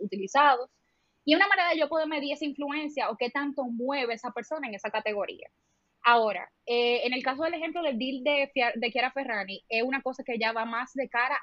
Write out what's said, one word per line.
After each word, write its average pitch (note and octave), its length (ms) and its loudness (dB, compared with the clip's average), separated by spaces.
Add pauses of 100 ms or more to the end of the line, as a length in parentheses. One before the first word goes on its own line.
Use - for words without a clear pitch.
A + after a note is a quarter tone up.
utilizados. B3 680 4 (540)
Y D4 120 6
una G4 120 6
manera F#4 220 4
de E4 100 2
yo D4 80 4
poder D#4+ 220 0
medir C#4+ 240 -2
esa C#4+ 100 -6
influencia C#4+ 640 -4
o A3 60 -4
qué A#3+ 140 -2
tanto C#4+ 340 -2
mueve A#3+ 520 -2
esa A#3 160 -8
persona C#4 360 -6
en G#3+ 80 -8
esa G#3 160 -6
categoría. G#3 560 -4 (540)
Ahora, A3+ 480 4 (160)
eh, A#3+ 400 2
en B3+ 80 0
el B3+ 80 -2
caso C4+ 220 -2
del E4 120 -2
ejemplo E4 280 -6
del C4+ 160 -2
deal C4 240 -4
de C#4 320 2
Fia-, A#3+ 180 2
de A#3 160 -4
Chiara B3 220 -2
Ferragni, G#3 560 -6
es A3+ 160 0
una C4 180 -2
cosa B3+ 220 -6
que A#3 160 -4
ya A3 140 0
va A3+ 120 -2
más A#3 280 -6
de C4 160 -4
cara B3+ 340 0